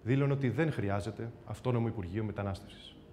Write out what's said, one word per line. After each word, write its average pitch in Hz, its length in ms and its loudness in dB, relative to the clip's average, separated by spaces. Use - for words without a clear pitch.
δήλωνε 139 300 4
ότι 135 160 2
δεν 147 220 2
χρειάζεται 104 600 -2
αυτόνομο 117 420 0
Υπουργείο 107 360 -2
Μετανάστευσης. 101 680 -4